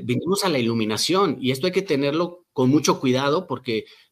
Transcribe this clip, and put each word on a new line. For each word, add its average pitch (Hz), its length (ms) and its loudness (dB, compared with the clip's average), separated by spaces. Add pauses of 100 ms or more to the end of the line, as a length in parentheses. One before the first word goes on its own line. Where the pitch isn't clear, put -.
venimos 170 420 -2
a 185 60 0
la 143 80 0
iluminación, 117 840 0
y 127 100 0
esto 135 160 -2
hay 180 60 -2
que 190 100 0
tenerlo 156 720 -2
con 127 180 2
mucho 165 300 4
cuidado, 143 460 0
porque 113 380 -4 (280)